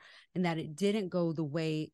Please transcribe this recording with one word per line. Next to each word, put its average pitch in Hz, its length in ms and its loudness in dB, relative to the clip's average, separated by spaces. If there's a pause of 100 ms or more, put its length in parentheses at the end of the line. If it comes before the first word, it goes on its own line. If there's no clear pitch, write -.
(360)
and 180 100 2
that 165 120 2
it 156 180 -6
didn't 202 340 0
go 170 220 2
the 160 120 -2
way 156 500 -2